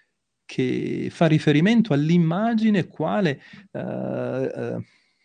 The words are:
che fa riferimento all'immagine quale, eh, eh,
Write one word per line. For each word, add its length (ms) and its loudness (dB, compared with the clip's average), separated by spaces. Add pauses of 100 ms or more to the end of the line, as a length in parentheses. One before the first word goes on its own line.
(460)
che 640 -4
fa 160 2
riferimento 640 4
all'immagine 960 2
quale, 540 -2 (300)
eh, 100 -10
eh, 1040 -6 (420)